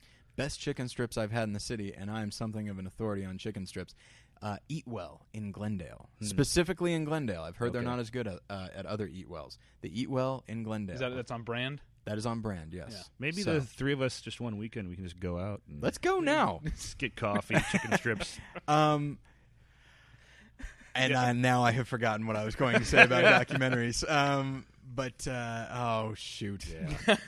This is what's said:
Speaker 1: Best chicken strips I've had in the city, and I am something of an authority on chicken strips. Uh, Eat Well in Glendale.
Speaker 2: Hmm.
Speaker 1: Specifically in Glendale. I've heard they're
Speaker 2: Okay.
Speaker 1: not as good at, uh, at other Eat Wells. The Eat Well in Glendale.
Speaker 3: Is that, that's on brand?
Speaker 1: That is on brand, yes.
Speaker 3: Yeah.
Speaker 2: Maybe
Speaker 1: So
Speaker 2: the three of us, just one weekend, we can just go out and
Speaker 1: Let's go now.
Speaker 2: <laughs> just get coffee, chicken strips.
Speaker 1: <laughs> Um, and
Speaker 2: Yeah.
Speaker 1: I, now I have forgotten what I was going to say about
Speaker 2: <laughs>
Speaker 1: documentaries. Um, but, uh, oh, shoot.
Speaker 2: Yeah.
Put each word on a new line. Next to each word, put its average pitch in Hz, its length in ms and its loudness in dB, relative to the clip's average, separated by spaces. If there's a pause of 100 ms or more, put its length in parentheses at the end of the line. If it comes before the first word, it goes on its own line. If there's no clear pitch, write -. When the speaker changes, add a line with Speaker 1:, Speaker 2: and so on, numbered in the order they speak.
(360)
Speaker 1:
Best 139 240 -4
chicken 135 300 -4
strips - 280 -4
I've 107 140 -2
had 113 120 0
in 107 100 -2
the 104 60 -4
city, 104 340 -6
and 98 180 -8
I 110 120 -4
am 104 80 -4
something 110 360 -6
of 98 120 -6
an 95 80 -8
authority 101 380 -4
on 92 120 -8
chicken 101 300 -6
strips. - 260 -10 (480)
Uh, 104 160 -4 (100)
Eat 156 200 -6
Well 85 460 -8
in 107 180 -6
Glendale. 95 580 -6 (100)
Speaker 2:
Hmm. 110 60 -6
Speaker 1:
Specifically 170 680 2
in 156 120 0
Glendale. 127 380 -2
I've 85 140 -8
heard 120 160 0
they're 123 80 -2
Speaker 2:
Okay. 123 80 -2
Speaker 1:
not 123 100 -2
as 113 100 -4
good 117 180 -4
at, 90 120 -6 (100)
uh, 95 260 -8
at 95 100 -8
other 104 220 -2
Eat 87 220 -12
Wells. 76 280 -12 (240)
The 92 200 -4
Eat - 80 -2
Well 131 380 0
in 113 160 -6
Glendale. 107 320 -4
Speaker 3:
Is 123 40 -8
that, 127 160 -2
that's 127 160 -8
on 117 120 -8
brand? 123 360 -4 (240)
Speaker 1:
That 107 140 -4
is 107 80 -4
on 117 160 -2
brand, 87 320 -6
yes. 87 180 -10
Speaker 3:
Yeah. 98 100 -12 (160)
Speaker 2:
Maybe 160 260 -4
Speaker 1:
So 175 120 2
Speaker 2:
the 143 100 2
three 135 280 -2
of 135 80 0
us, 127 200 0
just - 200 -10
one 113 160 -4
weekend, 107 320 -6
we 87 60 -8
can 92 100 -8
just 87 140 -10
go 87 200 -2
out 101 300 -4
and 73 120 -10
Speaker 1:
Let's - 160 0
go 370 220 2
now. 285 420 4
Speaker 2:
<laughs> 151 40 -12
just - 320 -6
get 127 180 -4
coffee, 104 400 0 (160)
chicken 208 260 2
strips. - 400 -2 (160)
Speaker 1:
<laughs> - 140 -8
Um, 151 520 4 (1800)
and 131 160 4
Speaker 2:
Yeah. 127 120 4
Speaker 1:
I, 123 100 4
now 123 300 6
I 117 80 6
have 120 160 2
forgotten 110 380 0
what 110 120 0
I 107 80 0
was 110 100 -2
going 127 240 4
to 117 60 2
say - 180 10
about 123 200 8
Speaker 2:
<laughs> 196 240 8
Speaker 1:
documentaries. 123 640 2
Um, 139 560 2 (300)
but, 127 320 -4
uh, 117 460 -4
oh, 113 420 0
shoot. - 500 -6
Speaker 2:
Yeah. 147 520 2 (100)